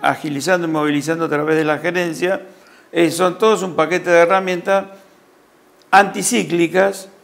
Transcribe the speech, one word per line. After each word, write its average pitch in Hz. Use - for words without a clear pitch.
agilizando 151
y -
movilizando 151
a 156
través 151
de 156
la 151
gerencia, 175
eh, 170
son 180
todos 214
un 175
paquete 160
de 170
herramientas 190
anticíclicas 190